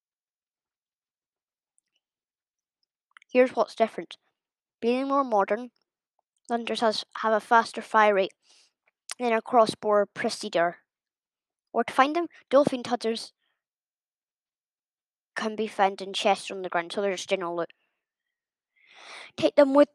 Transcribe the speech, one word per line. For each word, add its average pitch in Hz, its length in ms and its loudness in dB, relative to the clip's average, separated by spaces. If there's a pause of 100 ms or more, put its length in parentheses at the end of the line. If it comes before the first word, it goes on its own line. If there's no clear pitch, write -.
(3250)
here's 254 240 4
what's - 200 -2
different. 214 420 -4 (640)
Being 254 260 -2
more 277 160 0
modern, 220 460 -2 (800)
Hunters 226 320 -4
has, 220 240 0 (120)
have 220 160 0
a 214 60 2
faster 226 420 2
fire 214 340 2
rate 190 180 -2 (840)
than 240 140 -2
a 220 80 -2
crossbow 214 720 2
Procedure. 175 640 -4 (960)
Or 233 120 -2
to - 100 -8
find 285 220 2
them, 339 120 -4 (220)
Dolphin 269 360 2
Hunters 226 480 -6 (2000)
can 220 200 -6
be 214 120 -4
found 196 340 0
in 196 120 -12
chests - 360 0
on 196 140 -10
the 180 60 -8
ground, 170 220 -4
so 214 100 -6
they're 202 100 -2
just - 180 -8
general 180 260 -4
loot. 170 140 -4 (1700)
Take - 180 0
them 277 200 4
with 294 200 6